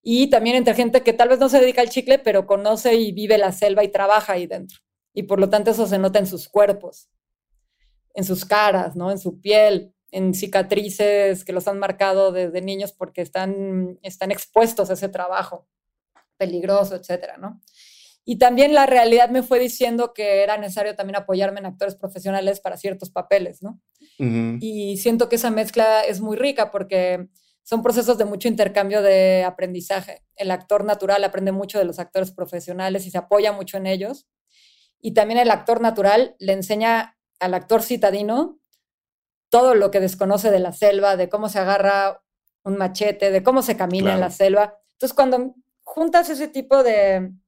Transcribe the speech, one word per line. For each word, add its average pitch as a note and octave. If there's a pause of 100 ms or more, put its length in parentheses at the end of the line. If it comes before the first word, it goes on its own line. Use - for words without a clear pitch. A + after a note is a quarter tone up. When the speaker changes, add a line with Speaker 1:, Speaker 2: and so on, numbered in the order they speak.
Speaker 1:
Y B3
también A#3+
entre A#3+
gente A#3+
que A3+
tal A#3+
vez B3+
no C4+
se C4+
dedica B3
al A#3+
chicle, C4
pero G3
conoce G#3+
y A3
vive G#3
la F#3+
selva G#3
y G3+
trabaja G#3
ahí F3+
dentro. - (340)
Y G#3
por G3
lo F#3+
tanto, G#3+
eso A3
se F#3+
nota F#3+
en F#3+
sus F#3
cuerpos, G3+ (1040)
en G3
sus F#3
caras, F#3+
¿no? F3
En G3
su F#3
piel, G#3 (180)
en F#3+
cicatrices G3
que F#3
los F3+
han G3
marcado F#3+
desde F3+
niños G3
porque -
están, F#3
están F#3+
expuestos A3
a F#3+
ese G3
trabajo F#3 (680)
peligroso, F#3+
etcétera, F3+
¿no? G#3 (640)
Y A#3
también B3+
la C#4
realidad A#3+
me B3+
fue B3
diciendo A#3+
que G3+
era G#3
necesario G#3
también G3
apoyarme G3
en G3
actores F#3+
profesionales F#3+
para F3+
ciertos F#3+
papeles, F#3
¿no? G#3 (380)
Speaker 2:
Ujú. A#2
Speaker 1:
Y G#3
siento A#3
que A#3
esa A#3
mezcla A3
es G#3
muy G#3+
rica B3
porque F#3 (360)
son A3+
procesos A#3
de G#3+
mucho G#3
intercambio G3+
de F#3+
aprendizaje. F3+ (120)
El F#3+
actor G3+
natural G3+
aprende F#3+
mucho G3
de F#3
los E3+
actores F#3+
profesionales F#3
y F3+
se F#3
apoya G#3
mucho G3
en F#3+
ellos. G3 (720)
Y -
también A3
el A#3+
actor A#3
natural A3
le F#3+
enseña A3 (220)
al F#3
actor G#3+
citadino A3 (880)
todo B3
lo G3
que G3+
desconoce F#3+
de F#3+
la F3+
selva, G3
de F3+
cómo G#3
se G3+
agarra G3 (400)
un G3
machete, G3
de F#3+
cómo C4
se A#3
camina F#3+
en -
Speaker 2:
Claro. F#3
Speaker 1:
la F3+
selva. G3+ (140)
Entonces, C4
cuando C4 (280)
juntas E4
ese D4
tipo C4+
de G3 (160)